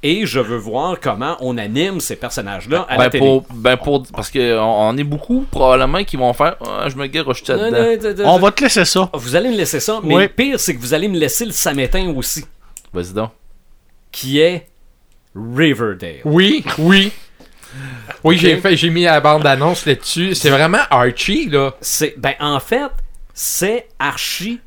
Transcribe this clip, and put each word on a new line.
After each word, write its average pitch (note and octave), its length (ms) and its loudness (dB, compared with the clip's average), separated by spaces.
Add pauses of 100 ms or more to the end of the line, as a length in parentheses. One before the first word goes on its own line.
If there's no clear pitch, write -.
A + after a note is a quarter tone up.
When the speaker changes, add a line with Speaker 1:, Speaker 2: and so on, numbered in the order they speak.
Speaker 1:
et F#3 240 0
je B2 140 -2
veux A#2 160 -2
voir B2+ 440 -6
comment C3 400 -4
on B2+ 180 -6
anime C#3+ 420 -2
ces A2 160 -8
personnages-là A2+ 720 -6
à B2+ 80 -2
Speaker 2:
Ben, B2 80 4
Speaker 1:
la B2 60 2
télé. C3+ 140 2
Speaker 2:
pour, C3+ 200 4 (100)
ben, A#2+ 220 2
pour, C#3 260 -2 (100)
parce - 180 -8
que A#2+ 280 0
on, G#2+ 320 2
on B2 60 -2
est C#3+ 80 -2
beaucoup, F#3 460 -2
probablement, C3+ 540 4
qui - 120 -6
vont B2+ 160 0
faire, « D3+ 240 0 (100)
Ah, G2+ 220 -6
je C3+ 80 -8
me C#3 100 -6
garoche C3+ 380 -4
ça C3 120 0
Speaker 1:
Non, G#3+ 100 -2
Speaker 2:
dedans. » A#3 120 0 (240)
Speaker 1:
non, G#3+ 140 -2
non, G3+ 80 -2
non. E3+ 100 6
Speaker 3:
On F3+ 40 6
va G3 120 6
te - 120 -2
laisser A3 220 4
ça. F3+ 300 2
Speaker 1:
Vous B2 220 -6
allez A3 140 2
me A3+ 60 0
laisser D#3 240 -2
ça, G#3+ 220 -4
mais D#3+ 140 2
Speaker 3:
Oui. F#3+ 80 6
Speaker 1:
le G3 40 0
pire, B3+ 320 -2
c'est E3+ 140 -2
que A#2 60 -10
vous B2 140 -2
allez E3+ 140 0
me F#3 100 -2
laisser D3+ 280 -2
le G#3 60 -10
samétain C#3+ 640 0
aussi. B2+ 280 -6 (480)
Speaker 2:
Vas-y F2+ 200 -6
donc. A2 180 -4 (840)
Speaker 1:
Qui C3+ 280 -2
est E3+ 260 2 (680)
Riverdale. A2+ 920 -2
Speaker 4:
Oui, F#3+ 400 4 (140)
oui. G3 340 4 (1120)
Oui, E3 140 6
Speaker 1:
Ok. E3 40 0
Speaker 4:
j'ai E3 180 6
fait, F3+ 180 2
j'ai E3+ 140 0
mis E3+ 120 0
la D#3+ 180 6
bande-annonce D3+ 640 2
là-dessus. E3 520 -2
C'est D3 140 2
vraiment D#3+ 280 4 (120)
Archie, D3 580 0
là. C#3 320 0
Speaker 1:
C'est, - 360 -2
ben, C#3 220 -2
en D3 220 -2
fait, C4 300 -2 (420)
c'est - 560 -4 (100)
Archie F3+ 680 -6